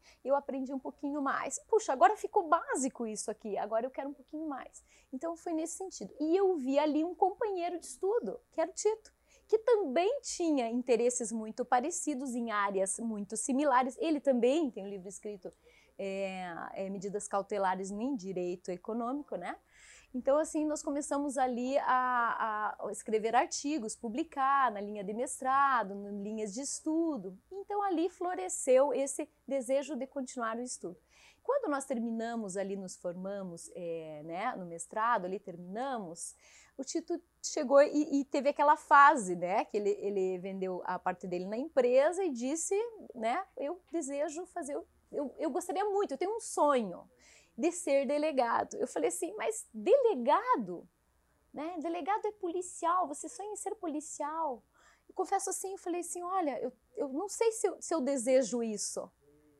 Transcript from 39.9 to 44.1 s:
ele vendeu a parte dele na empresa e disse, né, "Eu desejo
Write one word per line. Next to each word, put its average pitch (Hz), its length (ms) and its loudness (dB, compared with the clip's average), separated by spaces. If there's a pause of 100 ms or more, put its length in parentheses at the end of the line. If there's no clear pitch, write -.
ele 196 480 0
vendeu 185 480 -4
a 180 120 -2
parte 185 280 -4
dele 180 200 -4
na 208 120 -6
empresa 277 680 4
e 339 60 2
disse, 262 440 -2 (400)
né, 240 300 -2 (140)
"Eu 330 200 -4 (140)
desejo 302 540 -4